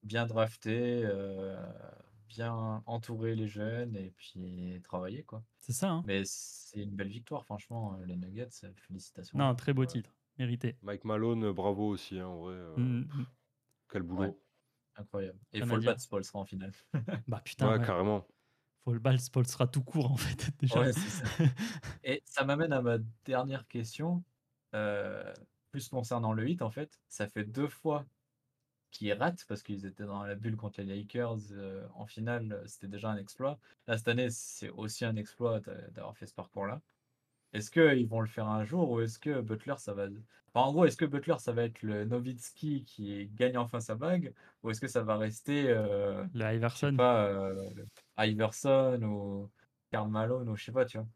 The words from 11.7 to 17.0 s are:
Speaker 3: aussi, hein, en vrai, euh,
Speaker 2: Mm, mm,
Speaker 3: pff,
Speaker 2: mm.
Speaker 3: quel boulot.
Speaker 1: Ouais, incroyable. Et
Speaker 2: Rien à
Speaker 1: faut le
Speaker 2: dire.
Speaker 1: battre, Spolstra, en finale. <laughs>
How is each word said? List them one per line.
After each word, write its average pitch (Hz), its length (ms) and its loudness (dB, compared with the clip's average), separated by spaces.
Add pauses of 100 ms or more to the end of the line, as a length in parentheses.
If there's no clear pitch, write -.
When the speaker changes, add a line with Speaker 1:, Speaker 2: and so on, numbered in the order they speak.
Speaker 3:
aussi, 98 320 -4
hein, 92 80 -6
en 90 120 -8
vrai, 90 140 -8
euh, 92 220 -10
Speaker 2:
Mm, 127 60 2 (180)
mm, 143 80 -6
Speaker 3:
pff, 147 100 -6
Speaker 2:
mm. 123 80 -4 (640)
Speaker 3:
quel 95 120 -4
boulot. 92 280 -2
Speaker 1:
Ouais, 95 60 -10 (600)
incroyable. 98 440 -8 (120)
Et 107 80 -4
Speaker 2:
Rien 120 100 0
à - 0 -
Speaker 1:
faut 117 60 2
le 110 60 2
Speaker 2:
dire. 117 40 4
Speaker 1:
battre, 120 160 2
Spolstra, 98 380 -4
en 95 60 -4
finale. 95 260 -8 (200)
<laughs> 123 360 -2